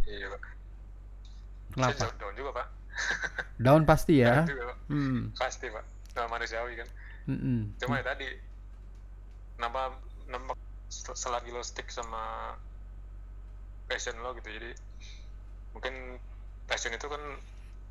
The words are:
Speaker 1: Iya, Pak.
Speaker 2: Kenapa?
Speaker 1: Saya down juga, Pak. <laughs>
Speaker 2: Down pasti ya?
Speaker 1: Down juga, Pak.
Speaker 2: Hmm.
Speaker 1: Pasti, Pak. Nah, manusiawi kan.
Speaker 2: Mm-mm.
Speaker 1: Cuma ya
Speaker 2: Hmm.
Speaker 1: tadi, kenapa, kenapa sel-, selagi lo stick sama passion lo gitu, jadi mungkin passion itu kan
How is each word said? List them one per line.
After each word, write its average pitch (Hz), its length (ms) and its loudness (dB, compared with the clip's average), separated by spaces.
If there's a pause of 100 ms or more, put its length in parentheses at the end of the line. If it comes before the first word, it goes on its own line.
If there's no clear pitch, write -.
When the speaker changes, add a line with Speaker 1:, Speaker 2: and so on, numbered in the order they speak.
Speaker 1:
Iya, - 240 2
Pak. - 140 -6 (1300)
Speaker 2:
Kenapa? 127 260 4
Speaker 1:
Saya - 220 0
down 101 160 -6
juga, 139 180 -4
Pak. 120 140 -2 (240)
<laughs> - 760 0
Speaker 2:
Down 147 220 12
pasti 160 320 10
ya? 123 240 10
Speaker 1:
Down 165 80 4
juga, 127 160 -4
Pak. 123 100 -6 (140)
Speaker 2:
Hmm. 135 280 4 (140)
Speaker 1:
Pasti, 131 380 0
Pak. 110 140 -8 (260)
Nah, 120 160 0
manusiawi 117 480 -2
kan. 117 140 -8 (400)
Speaker 2:
Mm-mm. 123 500 2
Speaker 1:
Cuma 127 160 2
ya 127 80 2
Speaker 2:
Hmm. 127 80 0
Speaker 1:
tadi, 139 160 -4 (1300)
kenapa, 127 400 -2 (320)
kenapa 127 240 -4 (400)
sel-, - 240 -8
selagi 120 380 -2
lo 120 100 -4
stick - 240 -8
sama 113 640 -4 (1400)
passion 120 320 -2
lo 123 160 -4
gitu, 110 140 -10
jadi 110 220 -8 (1000)
mungkin 127 480 -6 (480)
passion 117 240 0
itu 117 160 -4
kan 147 140 -4 (680)